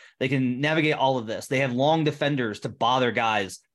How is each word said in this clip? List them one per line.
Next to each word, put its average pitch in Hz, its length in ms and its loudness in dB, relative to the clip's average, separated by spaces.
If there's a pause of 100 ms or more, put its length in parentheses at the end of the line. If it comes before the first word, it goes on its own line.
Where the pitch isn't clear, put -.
(200)
They 131 80 0
can 131 320 0
navigate 151 360 2
all 135 220 2
of 113 80 -6
this. 107 220 -8
They 131 120 0
have 135 120 0
long 151 320 2
defenders 139 580 -2
to - 80 -6
bother 123 420 2
guys 107 480 -2 (160)